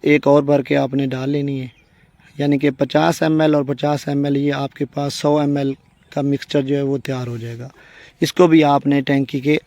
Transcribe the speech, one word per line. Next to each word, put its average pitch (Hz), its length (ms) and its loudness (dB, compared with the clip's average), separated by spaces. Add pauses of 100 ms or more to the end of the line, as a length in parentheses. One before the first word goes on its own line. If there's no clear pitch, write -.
ایک 147 240 2
اور 143 160 6
بھر 139 200 2
کے 143 140 0
آپ 135 180 -2
نے 139 120 0
ڈال 131 240 -4
لینی 143 300 -4
ہے، 127 60 -8 (720)
یعنی 143 200 0
کہ 143 120 2
پچاس 151 520 0
ایم 156 180 2
ایل 156 140 4
اور 147 80 2
پچاس 143 460 -4
ایم 143 160 -2
ایل 143 120 0
یہ 143 160 0
آپ 139 200 -4
کے - 120 -6
پاس 139 300 -6
سو 147 240 0
ایم 143 180 0
ایل 135 160 -2 (420)
کا 147 60 -2
مکسچر 139 420 -2
جو 135 140 -2
ہے 139 60 -2
وہ 139 160 -2
تیار 127 280 -8
ہو 120 100 -8
جائے 117 220 -12
گا۔ 123 100 -14 (520)
اس 165 120 0
کو 180 140 6
بھی 160 180 6
آپ 143 220 2
نے 143 140 2
ٹینکی 139 400 -2
کے 147 160 0 (100)